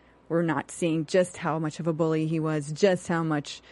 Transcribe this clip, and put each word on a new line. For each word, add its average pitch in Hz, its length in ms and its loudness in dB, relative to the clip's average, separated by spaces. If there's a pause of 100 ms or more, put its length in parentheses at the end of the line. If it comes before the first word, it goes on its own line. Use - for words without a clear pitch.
(280)
we're 170 160 2
not 156 260 0
seeing 160 360 0
just 180 320 2
how 160 200 -2
much 156 220 -4
of 160 80 -4
a 170 60 0
bully 160 340 2
he 160 120 0
was, 151 320 -2
just 180 360 2
how 165 160 0
much, 151 380 -2 (100)